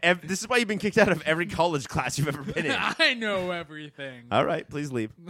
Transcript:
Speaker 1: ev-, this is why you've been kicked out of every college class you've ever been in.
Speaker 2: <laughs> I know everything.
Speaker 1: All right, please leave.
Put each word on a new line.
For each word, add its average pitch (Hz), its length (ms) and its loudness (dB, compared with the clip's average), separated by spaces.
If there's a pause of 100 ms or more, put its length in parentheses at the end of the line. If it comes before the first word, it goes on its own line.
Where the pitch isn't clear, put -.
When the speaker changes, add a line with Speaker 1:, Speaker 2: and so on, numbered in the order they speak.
Speaker 1:
ev-, 175 260 2
this 185 140 -4
is 220 60 -10
why 247 100 2
you've 233 100 0
been 208 100 0
kicked 208 200 0
out 208 120 8
of 165 120 0
every 160 240 0
college 165 420 0
class 127 300 -2
you've 147 100 0
ever 143 140 -4
been 165 240 -4
in. 139 100 0
Speaker 2:
<laughs> - 220 -2
I 302 160 4
know 202 380 -2
everything. 147 760 -10
Speaker 1:
All 120 140 6
right, - 240 -2
please 147 240 -6
leave. 113 200 -2 (180)